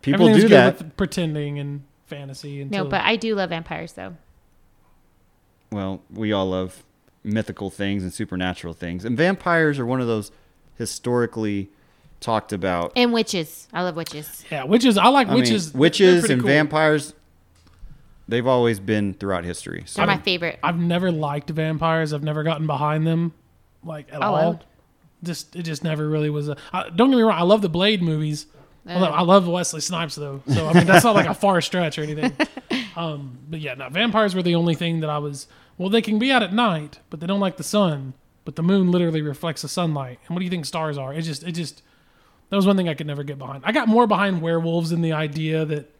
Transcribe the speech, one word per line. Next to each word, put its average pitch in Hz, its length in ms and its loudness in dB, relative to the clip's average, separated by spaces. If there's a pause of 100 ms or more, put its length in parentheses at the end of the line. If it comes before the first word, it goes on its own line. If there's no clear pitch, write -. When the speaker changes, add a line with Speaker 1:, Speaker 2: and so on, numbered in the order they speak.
Speaker 1:
People 196 280 6
Speaker 2:
everything's 214 140 10
Speaker 1:
do 226 60 8
Speaker 2:
good 180 60 12
Speaker 1:
that. 127 220 8
Speaker 2:
with 160 200 -14
pretending 151 640 -4
and 143 240 -8 (220)
fantasy. 143 540 -14
Speaker 3:
No, 139 40 -10
Speaker 2:
Until 180 220 -4
Speaker 3:
but 175 180 -2
I 220 140 2
do 220 180 -2
love 190 140 -2
vampires, 165 440 -10
though. - 220 -14 (1600)
Speaker 1:
Well, 95 300 -6 (100)
we 107 200 -4
all 95 180 0
love 92 340 -6 (400)
mythical 107 460 -4
things 98 340 -4
and 90 100 -6
supernatural 90 600 -6
things, 87 320 -10
and 120 120 -2
vampires 165 600 0
are 127 80 -4
one 127 160 -2
of 120 60 -2
those 110 240 -2 (460)
historically 113 920 -2 (500)
talked 110 340 -2
about. 90 420 -2
Speaker 3:
And 247 180 2
witches. 220 600 -4
I 170 100 -4
love 175 120 -4
witches. 151 540 -12
Speaker 2:
Yeah, 143 140 -6
witches. 220 340 4
I 196 100 6
like 262 200 6
Speaker 1:
I - 40 -2
mean, 127 100 4
Speaker 2:
witches. 123 320 0
They're 131 60 -4
Speaker 1:
witches 175 420 6
Speaker 2:
pretty 151 120 2
Speaker 1:
and 123 80 2
Speaker 2:
cool. 127 60 0
Speaker 1:
vampires, 151 680 2 (1120)
they've 120 200 0
always 120 320 2
been 101 340 -2
throughout 95 300 -4
history. 85 420 -10
So. - 160 -6
Speaker 3:
They're 165 60 4
my 196 100 2
favorite. 175 460 -4
Speaker 2:
I've 170 160 -2
never 175 320 0
liked 151 380 -4
vampires. 160 640 -2
I've 143 100 -6
never 151 200 -4
gotten 156 240 -2
behind 151 380 -2
them, 165 280 0 (500)
like, 156 280 -14
at - 120 -8
Speaker 3:
Oh, 202 100 0
I 160 100 2
Speaker 2:
all. 170 100 2
Speaker 3:
would. 165 120 -12 (560)
Speaker 2:
Just, 170 340 -10
it 175 80 -10
just 160 200 -8
never 151 240 -2
really 151 220 0
was 147 180 -4
a, 147 80 -6 (160)
I, - 180 -6
don't 220 200 4
get 262 80 4
me 226 60 6
wrong. 214 140 4
I 170 60 0
love 202 180 6
the 196 80 0
Blade 185 320 2
movies. 151 460 -2 (400)
Speaker 3:
Uh. 170 60 -12
Speaker 2:
Although 180 140 2
I 147 140 0
love 180 260 6
Wesley 170 340 -4
Snipes, 165 340 -6
though. 139 260 -10 (100)
So, 156 160 2
I 156 60 0
mean, 175 140 8
that's 185 160 8
not, 233 100 4
like, 190 140 4
a 202 60 -2
far 196 280 2
stretch 170 380 -2
or - 40 -4
anything. 151 380 -4
Speaker 3:
<laughs> - 40 2 (520)
Speaker 2:
Um, 143 400 -8 (120)
but 160 120 -8
yeah, 139 140 -8
no, 131 120 -12
vampires 202 480 2
were 185 80 0
the 175 120 2
only 170 200 2
thing 165 260 -4
that 156 80 -4
I 147 100 -4
was, 143 280 -10 (300)
well, 180 120 -6
they 226 120 2
can 214 180 -2
be 262 140 2
out 240 100 4
at 180 80 -4
night, 185 480 -2 (100)
but 151 120 -12
they 170 60 -8
don't 196 120 -2
like 190 160 -2
the - 80 -12
sun. 151 500 0 (300)
But 147 140 -12
the 160 60 -2
moon 185 280 4
literally 170 300 2
reflects 151 400 -6
the 147 80 -10
sunlight. 143 580 -4
And 170 80 -6
what 175 40 -4
do 190 40 -4
you 175 80 -4
think 170 140 -6
stars 156 320 -4
are? 135 160 -8
It 160 80 -6
just, 156 220 -8
it 175 100 -8
just, 160 280 -8 (680)
that 196 80 0
was 190 100 4
one 202 80 6
thing 185 140 0
I 151 60 -4
could 151 120 -10
never 147 160 -8
get 143 140 -10
behind. 135 280 -14
I 196 60 2
got 247 160 2
more 226 180 6
behind 196 360 0
werewolves 165 500 0
in 170 100 0
the 160 120 0
idea 156 500 -2
that 151 260 -6 (100)